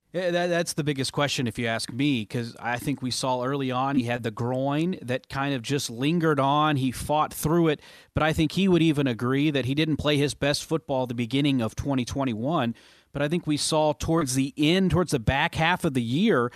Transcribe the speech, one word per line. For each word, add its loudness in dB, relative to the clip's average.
Yeah, -2
that, 0
that's 0
the -4
biggest -2
question, 0
if -4
you -2
ask -4
me, 0
'cause -8
I -4
think -4
we -4
saw -2
early -2
on 0
he 2
had -2
the -4
groin -2
that -6
kind -2
of -4
just -4
lingered 0
on. 2
He 0
fought -2
through 2
it, 0
but 0
I 2
think 0
he 2
would 6
even 4
agree 0
that 0
he 0
didn't 0
play 2
his 2
best -2
football -2
at -4
the -4
beginning 2
of -2
twenty -2
twenty-one. -2
But -4
I 0
think -2
we 0
saw 2
towards 0
the 0
end, 4
towards 2
the 2
back 0
half 2
of 2
the 0
year, 2